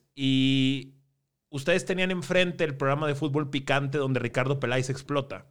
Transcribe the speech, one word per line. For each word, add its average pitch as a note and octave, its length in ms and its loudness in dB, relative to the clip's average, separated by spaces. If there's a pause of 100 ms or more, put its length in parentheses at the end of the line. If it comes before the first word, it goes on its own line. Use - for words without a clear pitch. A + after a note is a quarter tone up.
(140)
y C3+ 840 2 (540)
ustedes F3 360 0
tenían F#3 260 0
enfrente F3+ 520 0
el D3+ 120 -2
programa C#3+ 320 0
de C#3+ 80 0
Fútbol D3 340 0
Picante C#3 500 0
donde C3 200 2
Ricardo C3 400 0
Peláez B2+ 300 0
explota. C3+ 600 -4